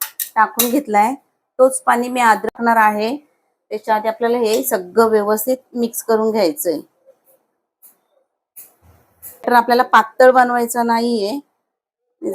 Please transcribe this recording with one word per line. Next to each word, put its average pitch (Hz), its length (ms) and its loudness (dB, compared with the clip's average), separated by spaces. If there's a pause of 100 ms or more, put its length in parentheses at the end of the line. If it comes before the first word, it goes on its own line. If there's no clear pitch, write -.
(360)
टाकून 233 340 0
घेतलाय. 226 460 0 (440)
तोच 262 220 2
पाणी 240 260 -2
मी 247 120 -6
आध-, 220 240 2
टाकणार 233 320 -2
आहे. 214 420 0 (520)
त्याच्या 214 260 -4
आधी 214 120 -4
आपल्याला 233 300 -2
हे 233 260 -2
सगळं 220 460 0
व्यवस्थित 214 480 -2 (180)
मिक्स 233 280 -6
करून 220 280 0
घ्यायचंय. 170 480 -2 (2750)
तर 240 80 0
आपल्याला 240 300 2
पातळ 247 480 4
बनवायचा 247 520 0
नाहीये. 233 560 -2 (960)